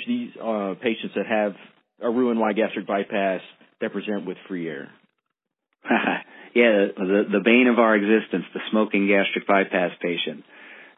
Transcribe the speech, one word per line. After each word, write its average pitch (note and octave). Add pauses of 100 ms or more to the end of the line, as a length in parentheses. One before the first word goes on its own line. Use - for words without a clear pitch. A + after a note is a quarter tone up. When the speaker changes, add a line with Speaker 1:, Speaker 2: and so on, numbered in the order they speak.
Speaker 1:
these, A#2+
uh, G2+
patients A2+
that G2
have G#2+ (480)
a A#2+
Roux-en-Y A2+
gastric G2+
bypass G2 (400)
that F#2
present G2
with F2+ (100)
free F2
air? C#2+ (920)
Speaker 2:
<laughs> - (680)
Yeah, A2 (100)
the, G2+
the G2+
bane B2
of A#2
our A2
existence, G2+
the - (100)
smoking G#2
gastric G2
bypass F#2+
patient. E2 (540)